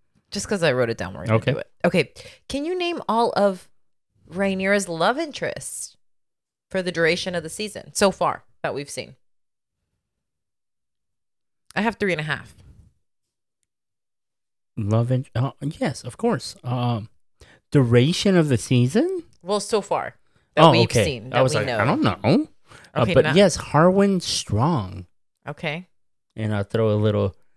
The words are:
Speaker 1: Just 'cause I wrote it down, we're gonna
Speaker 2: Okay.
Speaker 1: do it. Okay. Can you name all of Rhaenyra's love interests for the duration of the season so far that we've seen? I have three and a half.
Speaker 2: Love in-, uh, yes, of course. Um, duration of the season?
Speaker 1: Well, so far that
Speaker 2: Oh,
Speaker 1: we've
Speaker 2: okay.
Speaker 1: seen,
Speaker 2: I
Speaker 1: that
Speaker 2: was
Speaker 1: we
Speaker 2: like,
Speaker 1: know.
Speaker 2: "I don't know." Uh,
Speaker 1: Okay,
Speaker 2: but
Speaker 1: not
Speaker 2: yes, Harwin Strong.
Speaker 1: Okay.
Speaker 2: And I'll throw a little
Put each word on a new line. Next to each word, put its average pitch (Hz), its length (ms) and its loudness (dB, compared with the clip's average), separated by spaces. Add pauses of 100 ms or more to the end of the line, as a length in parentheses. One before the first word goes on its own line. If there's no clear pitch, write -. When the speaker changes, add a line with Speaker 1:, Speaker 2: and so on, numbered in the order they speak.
(320)
Speaker 1:
Just 202 160 -10
'cause 196 160 -2
I 156 100 4
wrote 123 160 0
it 113 80 -4
down, 95 160 -8
we're 80 140 -12
gonna 110 100 4
Speaker 2:
Okay. - 160 0
Speaker 1:
do - 60 -4
it. - 120 -12 (140)
Okay. 180 260 0 (380)
Can 277 160 -6
you 359 120 -4
name 339 300 -4
all 226 300 0
of 196 320 0 (580)
Rhaenyra's 190 640 -2
love 180 300 0
interests - 760 -8 (760)
for 190 100 -4
the 180 100 -6
duration 170 440 0
of 170 80 -4
the 156 80 -12
season - 420 -12
so 202 180 2
far - 340 -4 (180)
that 131 100 -4
we've 139 160 -10
seen? - 260 -14 (2500)
I 175 60 -2
have 220 140 -2
three 202 160 -2
and 156 100 -2
a - 40 -6
half. - 300 -8 (2250)
Speaker 2:
Love 113 360 0
in-, 127 140 -2 (100)
uh, 131 160 -2 (100)
yes, 156 420 -6
of 123 140 -14
course. - 460 -4
Um, 120 460 -4 (640)
duration 139 640 4
of 165 140 4
the 127 80 2
season? 220 640 0 (180)
Speaker 1:
Well, 196 180 -4
so 202 220 -2
far - 340 -6 (400)
that 151 100 8
Speaker 2:
Oh, 160 60 10
Speaker 1:
we've 120 120 6
Speaker 2:
okay. 113 200 2
Speaker 1:
seen, 120 240 -4
Speaker 2:
I - 100 -2
Speaker 1:
that 127 40 4
Speaker 2:
was 131 120 2
Speaker 1:
we 110 60 0
Speaker 2:
like, 107 80 -2
Speaker 1:
know. 117 120 -4
Speaker 2:
"I 104 60 2
don't 208 160 0
know." 147 460 2 (460)
Uh, 151 80 0
Speaker 1:
Okay, 185 120 0
Speaker 2:
but 165 120 6
Speaker 1:
not 151 100 0
Speaker 2:
yes, 190 220 4
Harwin 185 640 2
Strong. 101 840 -2 (420)
Speaker 1:
Okay. 156 400 -10 (480)
Speaker 2:
And 107 180 -4
I'll 101 100 -2
throw 110 280 0
a 104 80 2
little 104 360 0 (220)